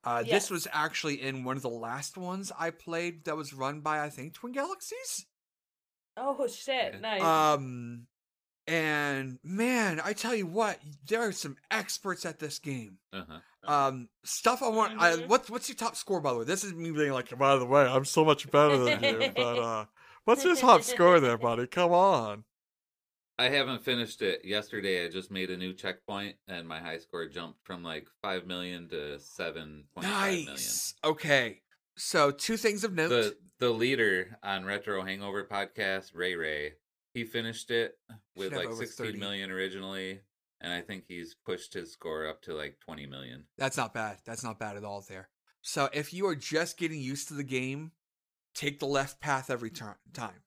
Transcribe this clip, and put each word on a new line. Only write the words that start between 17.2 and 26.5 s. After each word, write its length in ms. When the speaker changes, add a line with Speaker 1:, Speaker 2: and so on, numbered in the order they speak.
Speaker 1:
"By 200
the 80
way, 200
I'm 200
so 180
much 260
better 280
than 260
you," 280
Speaker 2:
<laughs> 40
Speaker 1:
but, 240
uh, 260
what's 220
your 100
top 280
score 360
there, 180
buddy? 300
Come 240
on. 540
Speaker 3:
I 100
haven't 340
finished 380
it. 240
Yesterday, 600
I 40
just 220
made 200
a 60
new 160
checkpoint, 640
and 200